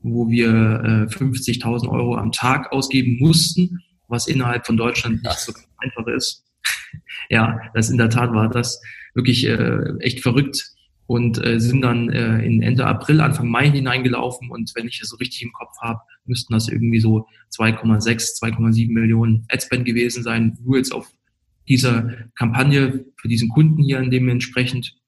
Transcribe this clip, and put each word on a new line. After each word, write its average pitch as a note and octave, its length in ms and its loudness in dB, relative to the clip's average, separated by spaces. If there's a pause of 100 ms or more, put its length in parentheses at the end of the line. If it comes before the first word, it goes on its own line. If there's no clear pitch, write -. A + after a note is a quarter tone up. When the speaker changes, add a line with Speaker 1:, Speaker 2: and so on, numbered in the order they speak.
Speaker 1:
wo A#2 220 0
wir, A2+ 800 2
äh, - 20 -8
fünfzigtausend A#2+ 800 -4
Euro A#2+ 260 0
am A2 140 -2
Tag C3 420 -2
ausgeben C3 460 0
mussten, E3 640 2 (280)
was A#2 180 -4
innerhalb B2 400 -2
von A2+ 100 2
Deutschland A#2 460 0
nicht - 20 -12
Speaker 2:
Krass. - 220 -6
Speaker 1:
so A2+ 60 -12 (260)
einfach A#2+ 280 -8
ist. - 420 -6
<laughs> - 40 -20 (760)
Ja, A2+ 280 2 (140)
das A2+ 180 0
in C3 60 2
der A2+ 140 4
Tat A#2 240 0
war A2 160 2
das A#2+ 300 -4 (340)
wirklich, - 320 2
äh, A#2 540 0
echt - 200 -4
verrückt C3 520 -2 (340)
und, A#2+ 380 -2
äh, A#2 140 0
sind B2 240 2
dann, A#2+ 280 0
äh, A2+ 340 0
in A2+ 180 2
Ende B2 240 2
April, D3+ 340 2
Anfang A#2+ 280 0
Mai B2+ 220 2
hineingelaufen B2 800 -2
und A#2 240 -8
wenn A#2 120 -6
ich - 140 -10
das - 80 -14
so A#2 80 -16
richtig - 260 -10
im A#2 100 -12
Kopf - 280 -18
habe, A#2 200 -6 (260)
müssten A#2+ 260 -4
das A2+ 160 2
irgendwie A2+ 320 2
so A2 260 2 (220)
zwei A2+ 240 0
Komma A2 280 2
sechs, A2+ 340 -2
zwei A2+ 160 -4
Komma A2+ 220 2
sieben A2+ 220 2
Millionen A2+ 540 2
Adspend B2+ 380 -2
gewesen A#2+ 360 -2
sein, A2+ 400 0
nur C3 140 2
jetzt C3 160 0
auf - 180 -10 (580)
dieser A#2+ 420 2 (260)
Kampagne C3 680 2 (120)
für - 120 -10
diesen A2+ 200 0
Kunden D#3 340 4
hier C3+ 160 0
an B2+ 120 -2
dem B2+ 180 2
entsprechend. B2 680 -4 (140)